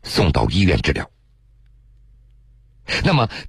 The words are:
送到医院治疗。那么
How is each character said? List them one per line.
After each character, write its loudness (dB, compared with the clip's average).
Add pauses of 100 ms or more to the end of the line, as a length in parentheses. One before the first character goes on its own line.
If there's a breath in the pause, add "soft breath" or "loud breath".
送 0
到 2
医 0
院 4
治 0
疗。 -4 (1900 loud breath)
那 2
么 2 (220 loud breath)